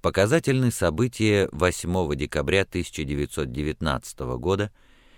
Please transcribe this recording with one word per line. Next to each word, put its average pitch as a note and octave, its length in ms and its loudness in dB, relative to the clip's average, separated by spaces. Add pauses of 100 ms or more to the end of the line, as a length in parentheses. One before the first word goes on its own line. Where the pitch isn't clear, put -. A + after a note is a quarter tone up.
Показательны B2+ 720 2
события G#2 800 2
восьмого E2+ 640 0
декабря D2+ 480 0
тысяча - 400 -6
девятьсот C#2+ 480 -4
девятнадцатого C2+ 840 -4
года, F#2+ 360 -2 (460)